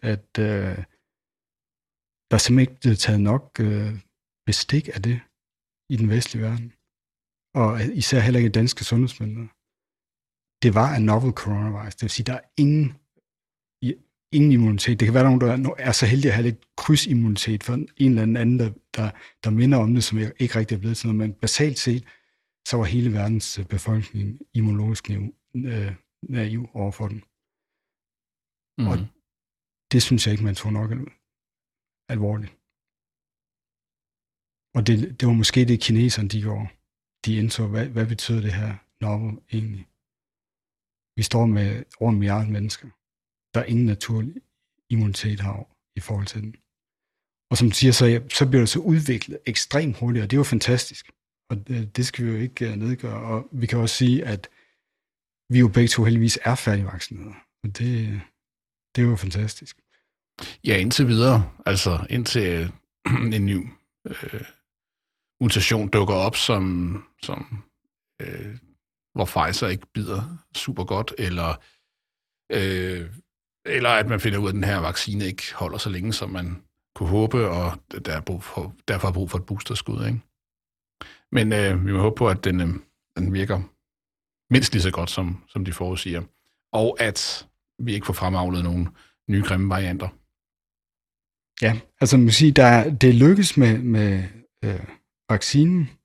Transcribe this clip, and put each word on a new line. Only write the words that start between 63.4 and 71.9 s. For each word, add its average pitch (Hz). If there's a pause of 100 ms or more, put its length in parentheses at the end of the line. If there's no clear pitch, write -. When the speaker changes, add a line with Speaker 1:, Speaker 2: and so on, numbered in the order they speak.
Speaker 2:
ny, 98 (400)
øh, - (1000)
mutation 107
dukker 101
op, 98
som, 101 (580)
som, - (600)
øh, 110 (580)
hvor 104
Pfizer 90
ikke 95
bider 110 (160)
super 98
godt, 104
eller, 87 (920)